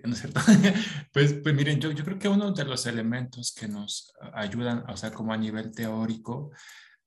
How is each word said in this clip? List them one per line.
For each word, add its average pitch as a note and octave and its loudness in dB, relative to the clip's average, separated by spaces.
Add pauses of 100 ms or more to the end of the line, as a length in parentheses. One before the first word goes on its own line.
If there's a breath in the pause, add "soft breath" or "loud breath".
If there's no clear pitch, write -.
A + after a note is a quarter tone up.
¿no A#2+ -2
es - -6
cierto? - -4
<laughs> - 6
Pues, C#3+ 6
pues D3 0
miren, C#3+ 2
yo, D#3 -2
yo C#3+ -4
creo F#3+ -6
que G#3 0
uno G3+ 4
de D#3 -2
los C3 -4
elementos A#2+ -4
que A2 -10
nos G#2 -10 (200)
ayudan, A#2+ -4
o G#2+ -10
sea, A2 -8
como A2 -4
a A2 -2
nivel A2 -4
teórico, A2+ -6 (540 loud breath)